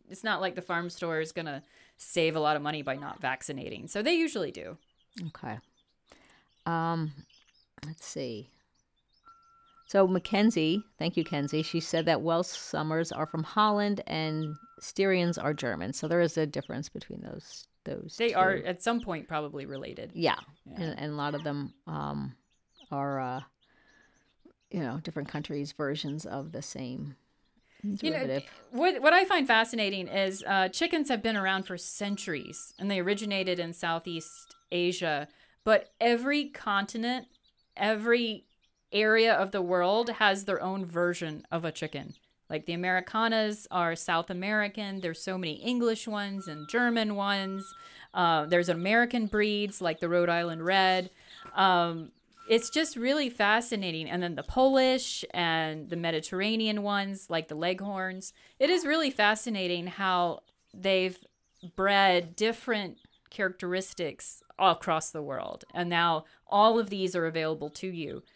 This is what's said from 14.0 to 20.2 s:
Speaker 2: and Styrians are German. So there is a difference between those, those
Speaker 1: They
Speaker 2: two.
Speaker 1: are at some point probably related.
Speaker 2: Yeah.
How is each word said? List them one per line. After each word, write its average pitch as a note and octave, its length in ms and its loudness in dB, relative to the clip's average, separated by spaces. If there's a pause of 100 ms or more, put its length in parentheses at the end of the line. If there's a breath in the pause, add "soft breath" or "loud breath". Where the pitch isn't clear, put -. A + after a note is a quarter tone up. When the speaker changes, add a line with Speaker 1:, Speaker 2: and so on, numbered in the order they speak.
Speaker 2:
and D#3 480 -4 (240)
Styrians F#3 580 0
are D3+ 160 -2
German. G#2 380 -4
So - 160 -6
there E3+ 140 2
is E3 160 0
a D#3 80 2
difference - 420 -6
between - 340 -12
those, - 460 -14 (160)
those - 340 -10
Speaker 1:
They A#3 120 0
Speaker 2:
two. G3 80 0
Speaker 1:
are F#3+ 160 4
at F3+ 280 -6
some A#3 200 0
point F3+ 260 -8
probably D3 380 -6
related. C3+ 480 -10
Speaker 2:
Yeah. D#3+ 260 2 (260)